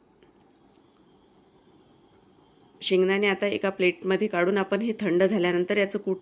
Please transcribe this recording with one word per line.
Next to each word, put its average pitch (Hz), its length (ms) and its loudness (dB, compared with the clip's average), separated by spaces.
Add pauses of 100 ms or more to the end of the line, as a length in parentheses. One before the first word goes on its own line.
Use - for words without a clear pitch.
(2750)
शेंगदाणे 196 460 2
आता 196 200 0
एका 202 220 -2
प्लेटमध्ये 190 580 0
काढून 185 300 0
आपण 196 240 -2
हे 226 180 -2
थंड 180 240 2
झाल्यानंतर 180 540 0
याचं 202 220 -2
कूट 190 220 -4